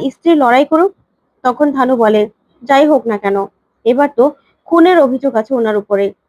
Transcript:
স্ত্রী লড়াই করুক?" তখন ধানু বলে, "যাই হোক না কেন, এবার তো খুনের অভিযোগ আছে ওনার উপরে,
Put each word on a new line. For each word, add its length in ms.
স্ত্রী 240
লড়াই 320
করুক?" 240
তখন 280
ধানু 240
বলে, 260
"যাই 240
হোক 200
না 120
কেন, 180
এবার 300
তো 80
খুনের 300
অভিযোগ 380
আছে 180
ওনার 220
উপরে, 300